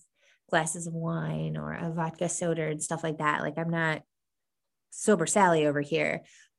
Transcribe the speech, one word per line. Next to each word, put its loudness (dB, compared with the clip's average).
glasses 0
of -8
wine -4
or -6
a -6
vodka -4
soda -2
and -2
stuff -4
like -4
that. 2
Like, -4
I'm -2
not 0
sober 2
Sally 6
over 2
here, -2